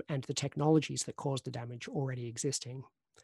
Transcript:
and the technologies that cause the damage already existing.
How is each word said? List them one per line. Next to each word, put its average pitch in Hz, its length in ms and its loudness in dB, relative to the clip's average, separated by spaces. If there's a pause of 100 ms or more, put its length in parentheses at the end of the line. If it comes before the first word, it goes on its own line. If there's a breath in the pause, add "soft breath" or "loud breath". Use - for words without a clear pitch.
and 139 140 0
the 139 120 -4
technologies 147 720 4
that - 100 -8
cause 135 260 -2
the - 80 -8
damage 120 380 -8
already 131 400 -2
existing. 127 560 -4 (400 soft breath)